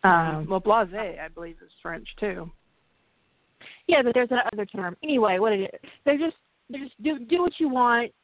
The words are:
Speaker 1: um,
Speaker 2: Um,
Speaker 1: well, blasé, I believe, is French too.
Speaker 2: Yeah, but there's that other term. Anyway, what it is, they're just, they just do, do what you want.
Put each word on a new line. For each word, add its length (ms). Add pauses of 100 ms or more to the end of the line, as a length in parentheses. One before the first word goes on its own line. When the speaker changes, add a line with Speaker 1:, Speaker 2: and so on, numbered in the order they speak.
Speaker 1:
um, 80
Speaker 2:
Um, 360
Speaker 1:
well, 140
blasé, 580
I 80
believe, 360
is 80 (100)
French 260 (120)
too. 300 (1400)
Speaker 2:
Yeah, 160
but 100
there's 160
that 240
other 120
term. 380
Anyway, 360
what 140
it 80 (120)
is, 160 (160)
they're 120
just, 200 (320)
they 100
just 220
do, 180
do 220
what 180
you 100
want. 420 (120)